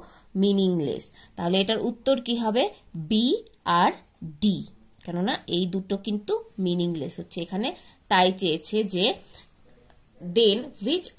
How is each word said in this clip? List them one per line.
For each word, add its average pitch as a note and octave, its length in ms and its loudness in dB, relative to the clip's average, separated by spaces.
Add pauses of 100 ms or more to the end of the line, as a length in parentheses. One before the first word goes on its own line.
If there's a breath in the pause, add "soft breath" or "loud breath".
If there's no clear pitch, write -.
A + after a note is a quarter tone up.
(440 loud breath)
মিনিংলেস। F#3 600 2 (340 soft breath)
তাহলে F3+ 260 0
এটার A3 160 -2 (100)
উত্তর C4+ 260 0 (120)
কি A#3 160 -2
হবে? A3 200 0 (460 loud breath)
বি G#3+ 160 2 (560)
আর A#3+ 100 4 (500)
ডি, G3 160 4 (480)
কেননা F3+ 280 -2 (240)
এই F#3 60 0 (100)
দুটো G3 220 -4 (100)
কিন্তু G#3 280 -4 (320)
মিনিংলেস F3 540 -2
হচ্ছে - 260 -12
এখানে, G3+ 220 -4 (440 loud breath)
তাই F#3 160 6 (120)
চেয়েছে E3+ 380 -2 (160)
যে F#3 120 4 (1160 loud breath)
then G3+ 380 4 (260)
which E4+ 220 0 (100)